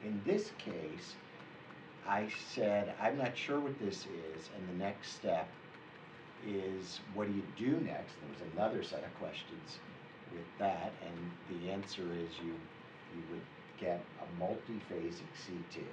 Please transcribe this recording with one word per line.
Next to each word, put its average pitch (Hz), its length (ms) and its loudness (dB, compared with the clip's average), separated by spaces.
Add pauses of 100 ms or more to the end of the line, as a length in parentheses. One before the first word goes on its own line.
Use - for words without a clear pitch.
In 104 200 2
this 208 340 6
case, - 580 -4 (880)
I 104 220 6
said, 104 720 4
"I'm 123 180 6
not 123 180 4
sure 147 240 4
what 139 180 2
this 98 280 0
is," 82 500 -6
and 92 120 -4
the 90 60 -2 (100)
next - 280 -2
step - 360 4 (1000)
is, 95 540 0 (120)
"What 104 160 4
do 101 60 4
you 98 80 4 (140)
do 135 240 8
next?" - 420 0
And 71 120 -6
there 87 120 -6
was 80 80 -4
another 104 280 4
set - 220 -2
of - 140 -6
questions 82 600 -6 (540)
with 85 140 -6 (120)
that, 95 340 4 (100)
and 85 300 -4 (180)
the 87 200 0
answer 95 440 0
is 85 240 -2
you, 85 200 -2 (560)
you 85 160 -4
would 85 140 -4 (340)
get 87 240 2 (200)
a 87 200 -2
multiphasic 87 960 -2
C 87 340 -6
T 76 120 -6 (100)